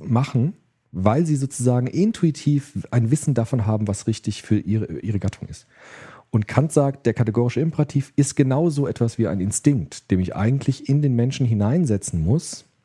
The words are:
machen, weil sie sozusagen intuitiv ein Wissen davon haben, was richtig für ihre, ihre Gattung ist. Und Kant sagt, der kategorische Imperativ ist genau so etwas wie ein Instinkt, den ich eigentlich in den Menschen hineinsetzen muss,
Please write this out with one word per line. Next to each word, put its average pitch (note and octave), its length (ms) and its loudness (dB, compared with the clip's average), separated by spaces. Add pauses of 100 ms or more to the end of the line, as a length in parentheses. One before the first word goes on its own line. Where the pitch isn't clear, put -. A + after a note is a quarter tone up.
machen, C3 500 0 (380)
weil G#2+ 340 2
sie D#3 100 0
sozusagen B2+ 520 0
intuitiv D#3 1040 0
ein A#2 180 2
Wissen D3+ 240 0
davon A2+ 320 0
haben, G#2+ 220 0
was G2+ 180 -4
richtig - 380 -4
für G#2+ 160 2
ihre, F#2+ 400 -4
ihre G#2 200 -4
Gattung - 280 -6
ist. - 180 -18 (640)
Und G#3+ 180 0
Kant D#3+ 240 0
sagt, C#3 340 2
der A2+ 80 2
kategorische A#2 480 0
Imperativ D3+ 540 -2
ist C#3 200 0
genau C#3 340 2
so C#3+ 180 -2
etwas - 300 -2
wie A2+ 100 0
ein F#2 120 -2
Instinkt, B2+ 720 -2
den F#2 80 2
ich F#2 160 -2
eigentlich C3+ 540 -2
in C#3+ 120 2
den C3+ 140 2
Menschen B2+ 300 0
hineinsetzen A2 760 0
muss, B2+ 420 -2 (200)